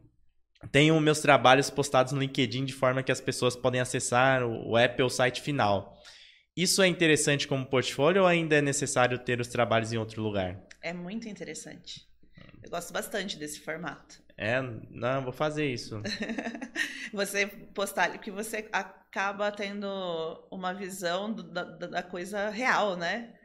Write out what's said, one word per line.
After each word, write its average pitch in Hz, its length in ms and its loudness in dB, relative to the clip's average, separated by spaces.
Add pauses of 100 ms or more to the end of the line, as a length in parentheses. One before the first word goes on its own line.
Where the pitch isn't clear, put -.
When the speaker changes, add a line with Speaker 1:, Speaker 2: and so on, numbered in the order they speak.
(720)
Speaker 1:
tenho 156 280 6
meus 151 200 4
trabalhos 135 480 8
postados 131 460 2
no 139 60 0
LinkedIn 135 440 -2
de 131 80 -6
forma 131 300 0
que 131 100 0
as 127 80 -2
pessoas 123 340 0
podem 127 280 0
acessar 127 600 2
o, 117 280 -4
o 113 80 4
app 123 240 4
ou 127 80 4
site 123 320 0
final. 104 520 2 (600)
Isso 175 240 2
é 190 60 6
interessante 151 600 4
como 135 200 -4
portfólio 143 560 2
ou 185 40 6
ainda 165 300 4
é 147 60 6
necessário 127 560 2
ter 123 200 -2
os 120 100 -6
trabalhos 113 440 2
em 117 60 -2
outro 110 240 -6
lugar? 101 360 -2 (240)
Speaker 2:
É 170 120 -8
muito 196 340 -10
interessante. - 720 -14 (600)
Eu - 80 -20
gosto 175 240 -8
bastante 196 440 -4
desse 147 220 -10
formato. 160 640 -12 (140)
Speaker 1:
É, 113 200 -2 (320)
não, 131 320 -2
vou 127 120 -8
fazer 151 360 -2
isso. 110 320 -8
Speaker 2:
<laughs> - 1120 -8
Você 202 340 -2
postar, - 720 -4
que - 120 -12
você 214 420 -8
acaba 202 800 -4
tendo 208 340 -8 (640)
uma 185 220 -6
visão 190 600 -4
do, 185 120 -8
da, 170 200 -6
da, 175 220 -10
da 170 160 -4
coisa 196 480 -6
real, 202 460 2
né? 185 380 -6 (100)